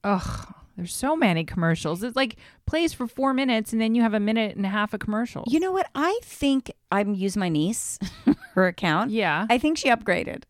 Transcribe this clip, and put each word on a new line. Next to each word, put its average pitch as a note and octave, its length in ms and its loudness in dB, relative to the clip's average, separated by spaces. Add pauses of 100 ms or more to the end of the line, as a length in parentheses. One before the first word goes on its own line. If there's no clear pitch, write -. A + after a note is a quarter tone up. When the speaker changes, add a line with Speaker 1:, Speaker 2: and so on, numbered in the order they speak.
Speaker 1:
Ugh, - 500 -2 (220)
there's F3 180 -8
so D4 220 0
many F3+ 300 2
commercials. E3 580 -2
It's B3 140 -4
like, C4 180 0 (320)
plays E4 240 0
for B3 160 -6
four C4+ 260 0
minutes, B3+ 380 0
and A3+ 100 0
then A3+ 140 2
you A#3+ 60 4
have A3+ 120 4
a G#3+ 60 2
minute G#3+ 380 0
and G3 80 -2
a G3 40 0
half G#3 240 -2
of G#3 60 -6
commercials. A3+ 540 -4
Speaker 2:
You D#4 80 4
know F#4 100 0
what? F#4 240 0
I F4 260 0
think - 480 -2 (220)
I'm G3+ 220 0
use F#3+ 240 -2
my F#3+ 100 0
niece, E3 500 -2 (280)
<laughs> - 300 0
her F#3 120 4
account. F3+ 440 0
Speaker 1:
Yeah. G3 380 0
Speaker 2:
I A#3+ 80 6
think D4+ 200 2
she - 100 0
upgraded. G3+ 640 0